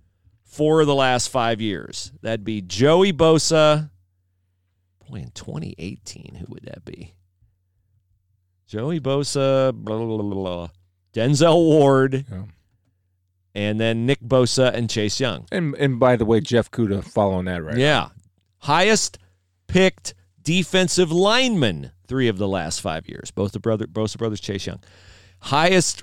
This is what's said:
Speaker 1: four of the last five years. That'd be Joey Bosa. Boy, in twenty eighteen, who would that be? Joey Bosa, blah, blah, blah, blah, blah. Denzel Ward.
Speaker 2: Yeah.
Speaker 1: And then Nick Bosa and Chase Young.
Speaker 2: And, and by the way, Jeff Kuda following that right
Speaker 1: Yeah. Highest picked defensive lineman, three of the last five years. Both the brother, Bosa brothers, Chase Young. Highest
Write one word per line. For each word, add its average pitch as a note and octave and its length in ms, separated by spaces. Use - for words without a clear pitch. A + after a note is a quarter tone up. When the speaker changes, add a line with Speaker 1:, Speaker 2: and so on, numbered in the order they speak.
Speaker 1:
four D#3 360
of D3+ 60
the C#3+ 80
last B2+ 340
five A#2 320
years. G2 500
That'd A2 220
be G#2+ 160
Joey C#3+ 520
Bosa. D#3 760
Boy, B2 120
in B1 100
twenty - 480
eighteen, - 640
who - 120
would - 120
that - 200
be? - 300
Joey C#3+ 340
Bosa, C3+ 720
blah, A2 240
blah, A2+ 100
blah, A2 160
blah, G2+ 120
blah. F2+ 340
Denzel C#3+ 420
Ward. C#3 720
Speaker 2:
Yeah. F#2 120
Speaker 1:
And G#2 280
then A2+ 260
Nick C3+ 140
Bosa B2+ 520
and A2+ 160
Chase G#2+ 300
Young. A2 320
Speaker 2:
And, D#3+ 240
and C3+ 240
by B2+ 160
the A2+ 100
way, A2 160
Jeff A#2 300
Kuda G2 320
following F#2+ 440
that F2 180
right D2+ 120
Speaker 1:
Yeah. C3 340
Highest F#3+ 600
picked - 480
defensive F3+ 720
lineman, F#3 800
three B2+ 220
of G2 100
the G2+ 80
last F2+ 340
five D#2+ 280
years. - 240
Both G2 180
the - 80
brother, G#2+ 300
Bosa G#2+ 300
brothers, A2 220
Chase G2 280
Young. - 100
Highest E3+ 640